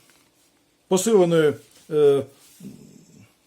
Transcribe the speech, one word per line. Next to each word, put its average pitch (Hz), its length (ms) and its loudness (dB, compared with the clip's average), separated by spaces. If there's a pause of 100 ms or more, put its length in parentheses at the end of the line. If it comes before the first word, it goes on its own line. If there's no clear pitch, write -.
(880)
посиленої, 180 640 0 (380)
е, 143 320 2 (1200)